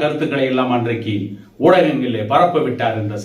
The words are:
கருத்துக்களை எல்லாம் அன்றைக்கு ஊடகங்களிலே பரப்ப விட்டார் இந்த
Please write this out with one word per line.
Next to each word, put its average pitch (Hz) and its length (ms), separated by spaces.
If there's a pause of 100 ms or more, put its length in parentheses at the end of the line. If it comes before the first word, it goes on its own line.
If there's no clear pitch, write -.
கருத்துக்களை 139 500
எல்லாம் 127 260
அன்றைக்கு 110 380 (500)
ஊடகங்களிலே 131 560 (120)
பரப்ப 175 340
விட்டார் 113 340
இந்த 104 240